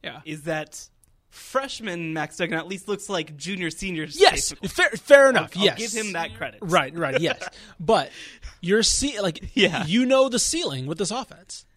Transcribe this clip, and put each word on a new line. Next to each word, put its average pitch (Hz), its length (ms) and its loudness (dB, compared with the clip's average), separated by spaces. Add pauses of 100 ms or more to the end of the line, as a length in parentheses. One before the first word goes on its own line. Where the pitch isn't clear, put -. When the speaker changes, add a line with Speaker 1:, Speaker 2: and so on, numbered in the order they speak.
Speaker 1:
Yeah. 147 220 -14
Speaker 2:
is 156 180 -10
that 156 460 -8 (420)
freshman 196 800 -6
Max 151 240 -6
Duggan 160 220 -2
at 160 100 -6
least 190 200 -10
looks 202 200 -6
like 160 300 -6
junior, 175 320 -6
senior 170 400 -6
Speaker 1:
Yes, - 400 4
Speaker 2:
Case - 20 -12
McCoy. - 180 -8
Speaker 1:
fair, 359 200 2
fair 285 340 8
Speaker 2:
I'll, 269 60 8
Speaker 1:
enough, 226 260 0
Speaker 2:
I'll 196 80 0
Speaker 1:
yes. 185 140 4
Speaker 2:
give 220 140 -6
him 214 200 -4
that 165 240 -6
credit. 135 240 -10
Speaker 1:
Right, 160 340 2
right, 147 240 -2
yes. 156 240 -2 (220)
Speaker 2:
<laughs> - 160 -20
Speaker 1:
But 165 300 2 (500)
you're 202 220 2
see-, 262 400 0
like, 175 320 -4
Speaker 2:
Yeah. 165 320 2
Speaker 1:
you 220 180 2
know 262 240 4
the 240 100 -2
ceiling 151 460 -2
with 143 140 -8
this 190 120 -2
offense. 214 540 -12 (120)